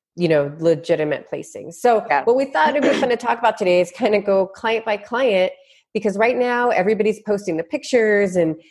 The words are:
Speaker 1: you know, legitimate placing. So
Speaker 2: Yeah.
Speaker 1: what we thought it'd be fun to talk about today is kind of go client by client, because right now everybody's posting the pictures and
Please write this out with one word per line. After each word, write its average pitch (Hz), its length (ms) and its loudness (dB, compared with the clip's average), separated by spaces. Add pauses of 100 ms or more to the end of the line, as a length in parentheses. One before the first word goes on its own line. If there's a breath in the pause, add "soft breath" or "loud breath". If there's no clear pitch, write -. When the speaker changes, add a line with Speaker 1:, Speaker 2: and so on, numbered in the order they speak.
(160)
Speaker 1:
you 175 120 0
know, 147 320 2
legitimate 156 680 0
placing. 131 440 -12
So 220 380 0
Speaker 2:
Yeah. 143 140 0
Speaker 1:
what 240 120 4
we 269 100 0
thought 311 300 0
it'd 294 60 -2
be 269 160 2
fun 262 120 0
to 240 80 0
talk 233 220 -2
about 220 180 0
today 180 240 2
is 175 100 -2
kind 220 240 0
of 202 100 0
go 196 220 2
client 220 380 -4
by 208 120 -2
client, 208 540 0 (420 soft breath)
because 202 240 -4
right 233 200 2
now 247 320 0
everybody's 208 520 0
posting 202 360 -4
the 165 60 -4
pictures 208 720 0
and 160 200 0 (160 loud breath)